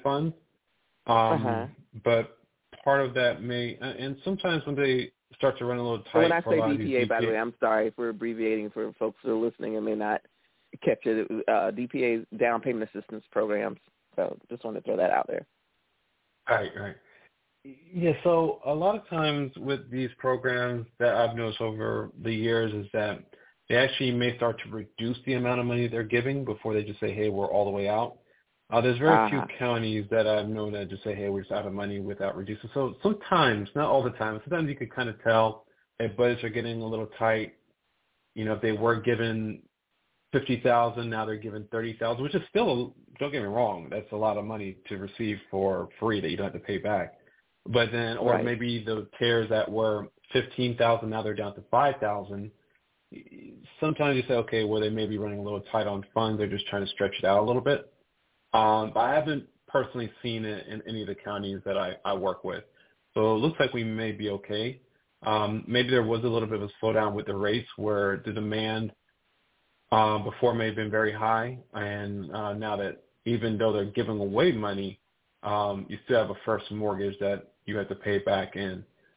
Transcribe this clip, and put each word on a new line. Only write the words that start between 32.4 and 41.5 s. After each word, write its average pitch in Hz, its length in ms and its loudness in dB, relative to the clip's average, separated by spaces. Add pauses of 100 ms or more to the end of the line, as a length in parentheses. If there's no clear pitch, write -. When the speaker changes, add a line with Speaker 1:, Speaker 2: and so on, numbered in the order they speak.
Speaker 1:
So 135 300 -2
sometimes, 151 720 4
not 143 160 2
all 135 120 6
the 123 80 0
time, 110 340 -4
sometimes 160 240 -2
you 143 60 -4
can 120 160 -8
kinda 117 220 -4 (100)
tell 110 440 4 (320)
if 110 180 -4
budgets 120 260 2
are 117 60 -4
getting 113 320 -4
a 113 60 -6
little 110 220 -4 (100)
tight. 110 360 0 (800)
You 110 120 -4
know, 110 80 0
if 101 80 -8
they 110 100 2
were 113 280 2
given 110 600 -2 (720)
fifty 123 280 0
thousand, 117 500 2
now 110 160 -4
they're 110 100 -4
given 107 340 -10